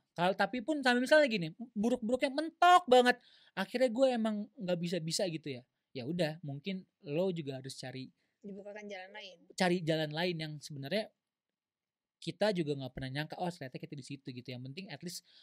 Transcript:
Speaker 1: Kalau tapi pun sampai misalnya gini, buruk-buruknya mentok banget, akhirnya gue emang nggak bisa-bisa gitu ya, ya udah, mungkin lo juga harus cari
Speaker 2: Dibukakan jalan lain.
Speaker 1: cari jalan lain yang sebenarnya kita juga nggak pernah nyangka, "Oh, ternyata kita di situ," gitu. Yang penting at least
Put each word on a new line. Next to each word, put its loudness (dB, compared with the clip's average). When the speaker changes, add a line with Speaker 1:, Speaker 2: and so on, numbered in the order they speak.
Speaker 1:
Kalau 2
tapi 0
pun -2
sampai 4
misalnya 6
gini, 0
buruk-buruknya 0
mentok 6
banget, 8
akhirnya 0
gue 2
emang 0
nggak -2
bisa-bisa -2
gitu -6
ya, -8
ya -8
udah, -2
mungkin -8
lo 0
juga -6
harus -12
cari -12
Speaker 2:
Dibukakan -14
jalan -12
lain. -16
Speaker 1:
cari 2
jalan -2
lain -2
yang -8
sebenarnya -6
kita -2
juga 0
nggak -8
pernah -8
nyangka, -6
"Oh, -4
ternyata -10
kita -14
di -10
situ," -12
gitu. -12
Yang -10
penting -12
at -14
least -10